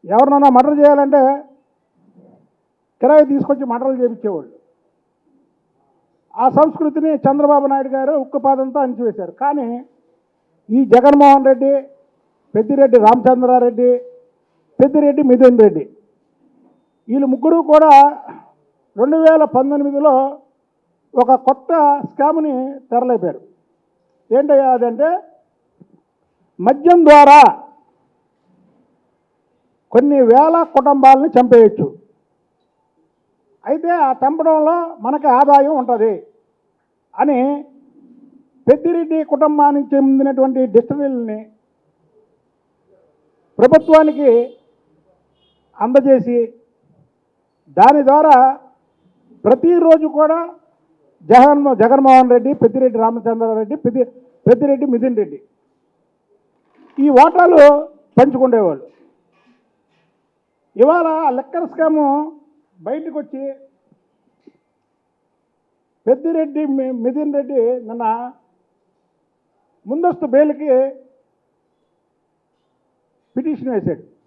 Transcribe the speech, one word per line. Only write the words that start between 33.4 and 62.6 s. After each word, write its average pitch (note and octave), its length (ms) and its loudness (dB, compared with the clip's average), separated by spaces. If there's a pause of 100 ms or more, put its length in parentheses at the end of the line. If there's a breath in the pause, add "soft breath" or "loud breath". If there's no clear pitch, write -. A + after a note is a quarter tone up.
అయితే D#4+ 240 -6
ఆ D#4 220 -2
చంపడంలో D#4+ 880 -2
మనకి C#4 280 -6
ఆదాయం C#4 500 2
ఉంటది A3+ 500 -4 (920)
అని C#4 460 -4 (1040)
పెద్దిరెడ్డి D#4+ 560 -2
కుటుంబానికి C#4+ 720 -2
చెందినటువంటి C4+ 680 -2
డిస్టిలరీలని A#3 840 -4 (2000)
ప్రభుత్వానికి C#4+ 1000 2 (1200)
అందజేసి, A#3+ 720 0 (1160)
దాని B3 340 2
ద్వారా C#4 540 2 (840)
ప్రతిరోజు D#4+ 640 2
కూడా D#4 420 -4 (720)
జగన్మో-, C4 540 2
జగన్మోహన్ C4 520 4
రెడ్డి, B3 240 0
పెద్దిరెడ్డి A#3+ 460 -2
రామచంద్రారెడ్డి, A3+ 760 -6
పెద్ది-, B3 360 -6 (360)
పెద్దిరెడ్డి C4+ 380 0
మిథున్ A#3+ 320 -4
రెడ్డి D3 240 -8 (1600)
ఈ C#4+ 100 0
వాటాలు D4+ 760 4 (320)
పంచుకుండేవాళ్ళు. A#3+ 680 0 (1900)
ఇవాళ D#4+ 300 0
ఆ D#4 220 -4
లిక్కర్ C4+ 400 -8
స్కామ్ D4+ 640 -4 (500)